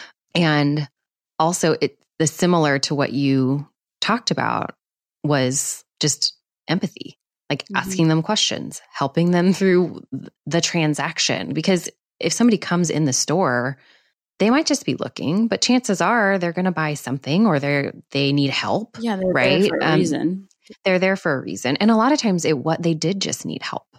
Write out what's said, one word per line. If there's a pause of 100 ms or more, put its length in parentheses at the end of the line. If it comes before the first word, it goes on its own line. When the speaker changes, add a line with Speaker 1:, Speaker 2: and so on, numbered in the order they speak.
(360)
Speaker 1:
And (500)
also,
it, (220)
the
similar
to
what
you (340)
talked
about (480)
was (160)
just (320)
empathy, (320)
like,
Speaker 2:
Mm-hmm.
Speaker 1:
asking
them
questions, (100)
helping
them
through
th-, (160)
the
transaction.
Because (320)
if
somebody
comes
in
the
store, (600)
they
might
just
be
looking,
but
chances
are
they're
gonna
buy
something,
or
they're, (180)
they
need
help,
Speaker 2:
Yeah,
they're
there
Speaker 1:
right?
Speaker 2:
for
a
Speaker 1:
Um,
Speaker 2:
reason. (360)
Speaker 1:
they're
there
for
a
reason.
And
a
lot
of
times
it,
what
they
did
just
need
help, (140)